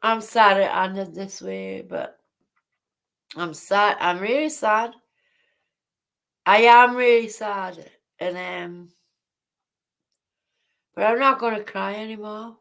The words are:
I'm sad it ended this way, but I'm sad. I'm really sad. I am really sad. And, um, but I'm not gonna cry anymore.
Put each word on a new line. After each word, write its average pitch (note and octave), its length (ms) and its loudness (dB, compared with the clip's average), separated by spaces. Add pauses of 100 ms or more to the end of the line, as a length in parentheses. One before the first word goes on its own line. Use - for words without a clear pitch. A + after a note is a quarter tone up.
I'm A3 180 0
sad G#3+ 380 4
it F#3+ 160 2
ended F#3+ 400 -4
this G3 280 -12
way, F#3+ 400 -10
but - 360 -12 (1160)
I'm E3 180 -8
sad. D4+ 460 0
I'm F3 180 -2
really B3 300 -2
sad. A3+ 440 -2 (1500)
I G#3 160 6
am A#3+ 340 8
really A#3+ 320 2
sad. G3 640 -10 (280)
And, F3+ 180 -6
um, F3 520 -12 (2000)
but G3 100 -4
I'm A3+ 140 2
not C4+ 200 2
gonna A3+ 240 -4
cry G3+ 320 -8
anymore. A3 680 -14